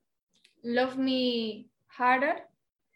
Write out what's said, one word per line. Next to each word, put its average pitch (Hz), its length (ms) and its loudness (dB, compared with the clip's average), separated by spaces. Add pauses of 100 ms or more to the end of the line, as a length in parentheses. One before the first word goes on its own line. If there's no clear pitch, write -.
(760)
Love 254 220 0
Me 247 680 -2 (220)
Harder 254 580 0 (500)